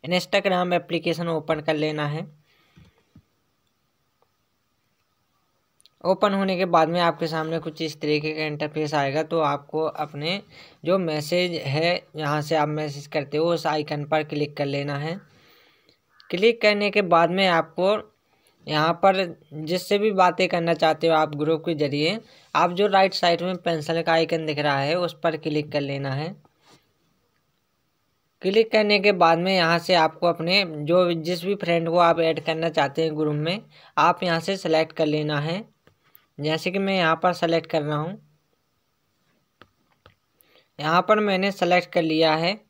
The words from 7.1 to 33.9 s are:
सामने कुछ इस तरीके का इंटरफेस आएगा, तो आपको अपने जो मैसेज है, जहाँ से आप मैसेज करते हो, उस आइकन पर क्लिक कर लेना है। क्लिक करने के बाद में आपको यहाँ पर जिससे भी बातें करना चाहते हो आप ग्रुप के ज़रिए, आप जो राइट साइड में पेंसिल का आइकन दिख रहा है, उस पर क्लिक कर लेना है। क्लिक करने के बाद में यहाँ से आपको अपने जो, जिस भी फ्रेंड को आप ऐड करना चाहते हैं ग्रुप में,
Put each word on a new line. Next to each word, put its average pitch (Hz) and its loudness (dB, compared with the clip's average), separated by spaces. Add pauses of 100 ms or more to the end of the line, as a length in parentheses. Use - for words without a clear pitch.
सामने 160 -4
कुछ 160 -10
इस 156 -8
तरीके 151 -2
का 156 -4
इंटरफेस 151 -4
आएगा, 143 0
तो 165 -2
आपको 143 -2
अपने 156 -6 (440)
जो 180 2
मैसेज 170 0
है, 156 -2 (140)
जहाँ 151 -2
से 156 -2
आप 147 2
मैसेज 151 -6
करते 151 -4
हो, 160 2
उस 170 0
आइकन 151 -4
पर 156 0
क्लिक 147 -6
कर 143 -2
लेना 139 -4
है। 156 -6 (1120)
क्लिक 226 2
करने 208 2
के 208 2
बाद 170 4
में 190 2
आपको 175 0 (760)
यहाँ 156 0
पर 190 4 (320)
जिससे 175 -2
भी 208 0
बातें 180 4
करना 170 0
चाहते 160 0
हो 165 4
आप 156 2
ग्रुप 151 -2
के 170 -2
ज़रिए, 147 -2 (360)
आप 175 4
जो 196 0
राइट 190 4
साइड 170 0
में 180 -4
पेंसिल 165 -4
का 165 0
आइकन 160 0
दिख 151 -4
रहा 143 0
है, 143 0
उस 175 -4
पर 160 0
क्लिक 151 -4
कर 147 -2
लेना 139 -6
है। 156 -6 (2000)
क्लिक 220 2
करने 208 4
के 202 4
बाद 165 6
में 190 0
यहाँ 170 4
से 185 0
आपको 160 2
अपने 170 2
जो, 170 2
जिस 165 -4
भी 196 -2
फ्रेंड 170 0
को 170 0
आप 170 4
ऐड 160 0
करना 165 -2
चाहते 147 0
हैं 156 -2
ग्रुप 151 0
में, 165 -4 (360)